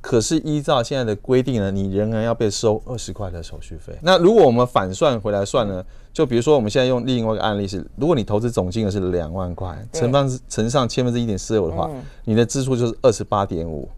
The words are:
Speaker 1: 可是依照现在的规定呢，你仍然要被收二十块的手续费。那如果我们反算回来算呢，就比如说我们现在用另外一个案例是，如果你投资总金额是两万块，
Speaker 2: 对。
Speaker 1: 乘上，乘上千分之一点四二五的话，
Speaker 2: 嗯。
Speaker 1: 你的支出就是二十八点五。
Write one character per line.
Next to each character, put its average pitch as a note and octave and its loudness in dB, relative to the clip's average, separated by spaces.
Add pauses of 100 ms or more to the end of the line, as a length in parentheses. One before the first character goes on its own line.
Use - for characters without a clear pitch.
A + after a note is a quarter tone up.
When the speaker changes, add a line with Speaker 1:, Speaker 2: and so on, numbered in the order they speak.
Speaker 1:
可 A#2 2
是 D#3+ 0
依 D3+ -2
照 C#3+ 0
现 C#3 -4
在 C3 -2
的 A2 -2
规 B2+ 2
定 B2 -2
呢， G2 0
你 G2 -2
仍 G#2+ 0
然 A2 -2
要 A#2 -2
被 A2 0
收 G#2+ 0
二 B2 -8
十 G#2+ -10
块 G2 -8
的 E2+ -10
手 E2 -14
续 - -14
费。 - -16
那 F#3 4
如 E3+ 8
果 A3 8
我 C#3+ 10
们 A#2+ 4
反 F#2+ 0
算 B2+ 2
回 G#2 -2
来 G2+ 2
算 A#2 0
呢， F#2 -6 (280)
就 D#3+ 2
比 B2 0
如 A#2+ 4
说 D3+ 4
我 C3+ 4
们 G#2+ 0
现 C3+ 2
在 B2+ 4
用 B2 0
另 B2 0
外 A2 0
一 - -4
个 - -4
案 G#2 0
例 G2+ -2
是， F#2+ -6 (120)
如 C#3 -2
果 F3 4
你 A#2+ 0
投 G#2 0
资 A#2 0
总 F#2 -2
金 G#2+ 0
额 G2 0
是 F#2 -2
两 E2+ -2
万 F#2 -4
块， F2+ -10 (160)
Speaker 2:
对。 D#3+ -4
Speaker 1:
乘 A#2+ 2
上， C3+ 0
乘 A2+ -2
上 B2+ 0
千 B2+ -2
分 B2 0
之 A#2+ 0
一 A#2+ -2
点 G#2 -2
四 A2 -2
二 G#2+ 4
五 E2+ 0
的 D#2+ -4
话， E2+ -2
Speaker 2:
嗯。 C3+ -12 (220)
Speaker 1:
你 A2 0
的 A#2 4
支 C#3 -2
出 C3 0
就 A#2+ 0
是 A2+ -4
二 C3 6
十 G#2 -2
八 G2+ 0
点 E2 -4
五。 D2+ -8 (120)